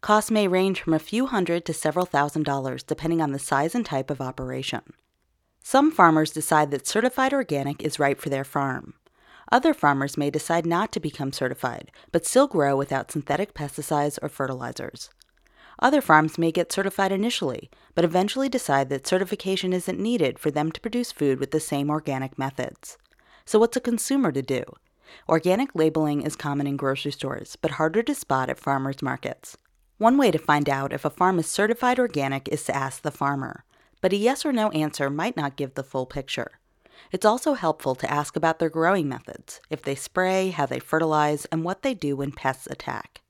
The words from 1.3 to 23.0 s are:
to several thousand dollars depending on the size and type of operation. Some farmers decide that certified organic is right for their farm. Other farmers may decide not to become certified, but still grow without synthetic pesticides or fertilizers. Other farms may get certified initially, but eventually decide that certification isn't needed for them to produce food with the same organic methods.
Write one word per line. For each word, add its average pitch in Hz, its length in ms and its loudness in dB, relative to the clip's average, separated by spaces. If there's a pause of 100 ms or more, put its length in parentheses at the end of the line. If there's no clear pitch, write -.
to 165 80 -4
several 156 320 -2
thousand 147 380 0
dollars 135 400 -4
depending 165 400 -2
on 147 100 0
the 139 60 -4
size 147 360 0
and 240 120 -2
type 135 240 -4
of 139 100 -4
operation. 131 640 -6 (800)
Some 285 280 4
farmers 160 420 6
decide 151 400 2
that 143 140 -4
certified 254 460 0
organic 147 500 -2
is 151 160 -4
right 139 220 2
for - 80 -6
their 135 160 -2
farm. 135 480 -4 (580)
Other 277 220 6
farmers 143 460 2
may 143 100 0
decide 165 380 0
not 175 260 0
to 202 80 -4
become 143 320 -6
certified, 127 580 -6 (220)
but 165 140 2
still 269 200 6
grow 139 300 2
without 135 340 -2
synthetic - 440 -4
pesticides 147 680 -2
or 151 80 -6
fertilizers. 131 800 -8 (760)
Other 269 200 6
farms 156 340 6
may 165 160 2
get 170 180 0
certified 196 400 0
initially, 196 600 -4 (240)
but 170 100 4
eventually 202 460 2
decide 139 400 0
that 139 160 -4
certification 185 680 -2
isn't 185 260 -2
needed 196 400 0
for 156 120 0
them 156 220 0
to - 80 -12
produce 233 300 -4
food 135 300 0
with 135 120 -4
the 156 80 2
same 143 280 -4
organic 139 500 -4
methods. 135 600 -8 (480)